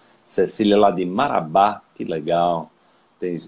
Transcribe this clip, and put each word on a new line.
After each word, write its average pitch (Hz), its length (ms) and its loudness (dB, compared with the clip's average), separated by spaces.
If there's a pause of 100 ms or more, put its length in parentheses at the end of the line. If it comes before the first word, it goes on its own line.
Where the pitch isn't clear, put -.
(260)
Cecília 101 520 0
lá 101 140 6
de 90 140 -4
Marabá, 98 760 0 (140)
que - 80 -12
legal. 85 640 -2 (480)
Tem 87 300 -6